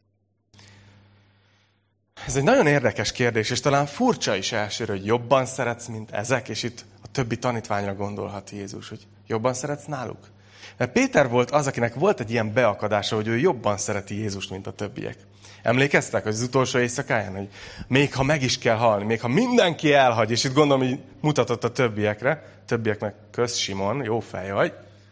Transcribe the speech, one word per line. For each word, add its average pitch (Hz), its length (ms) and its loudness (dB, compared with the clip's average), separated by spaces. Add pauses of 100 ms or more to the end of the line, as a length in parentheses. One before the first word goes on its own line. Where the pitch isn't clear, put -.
(2250)
Ez 120 100 -4
egy 135 80 2
nagyon 214 240 6
érdekes 123 440 4
kérdés, 113 380 0
és 120 100 -2
talán 143 260 2
furcsa 185 500 0
is 95 160 -4
elsőre, 107 400 -4
hogy 98 140 -4
„jobban 120 400 2
szeretsz, 120 420 -4
mint 110 240 -12
ezek”, 107 380 -2
és 117 140 -6
itt - 220 -10 (180)
a - 80 -20
többi 120 260 -4
tanítványra 104 580 -4
gondolhat 101 540 -8
Jézus, 101 400 -12
hogy - 180 -16 (200)
„jobban 117 260 0
szeretsz 147 320 -6
náluk?” 131 440 -10 (480)
Mert 123 140 -2
Péter 233 380 4
volt 123 220 2
az, 143 160 2
akinek 117 260 0
volt 120 260 0
egy 110 120 -6
ilyen 110 220 0
beakadása, 107 600 2
hogy 107 120 0
ő 117 100 0
jobban 120 400 0
szereti 101 380 -6
Jézust, 98 340 -6
mint 95 180 -10
a 104 60 -10
többiek. 104 440 -10 (440)
Emlékeztek, 131 640 2
hogy 107 80 -2
az 107 100 -4
utolsó 127 380 0
éjszakáján, 117 560 -2
hogy 98 140 -8 (380)
még 135 260 2
ha 135 100 0
meg 143 180 0
is 123 160 0
kell 113 180 2
halni, 107 280 2
még 110 180 -2
ha 120 60 -4
mindenki 180 680 2
elhagy, 117 380 4
és 117 120 0
itt 131 100 -2
gondolom, 135 340 4
hogy 127 120 -2 (220)
mutatott 123 420 2
a 113 80 0
többiekre, 110 920 -2
többiek 110 340 -2
meg: 107 140 -4 (180)
„Kösz, 120 240 -2
Simon, 101 480 -2
jó 113 160 -2
fej 95 320 -10
vagy, 143 220 0 (380)